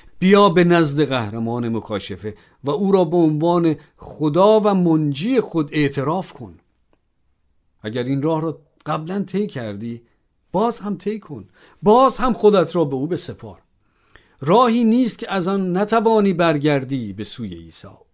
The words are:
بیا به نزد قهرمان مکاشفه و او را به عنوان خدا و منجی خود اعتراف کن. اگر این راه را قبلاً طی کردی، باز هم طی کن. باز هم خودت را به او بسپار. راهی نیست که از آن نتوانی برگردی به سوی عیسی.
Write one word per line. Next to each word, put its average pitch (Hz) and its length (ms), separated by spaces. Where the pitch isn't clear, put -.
بیا 202 300
به 175 140
نزد 160 420
قهرمان 117 640
مکاشفه 104 680
و 135 60
او 190 220
را 190 140
به 160 120
عنوان 165 580
خدا 180 600
و 202 140
منجی 165 680
خود 151 320
اعتراف 147 600
کن. 92 240
اگر 117 220
این 135 180
راه 156 200
را 160 180
قبلاً 160 380
طی 196 240
کردی، 117 540
باز 226 280
هم 196 180
طی 208 220
کن. 120 280
باز 240 340
هم 247 160
خودت 196 420
را 170 100
به 139 100
او 135 120
بسپار. 113 540
راهی 233 420
نیست 226 360
که - 120
از 185 160
آن 190 300
نتوانی 214 560
برگردی 139 800
به 104 100
سوی 98 320
عیسی. 82 320